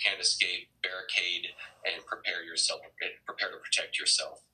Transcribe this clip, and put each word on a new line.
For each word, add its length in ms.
can't 160
escape, 520
barricade 680
and 220
prepare 360
yourself, 380
prepare 240
to 80
protect 400
yourself. 420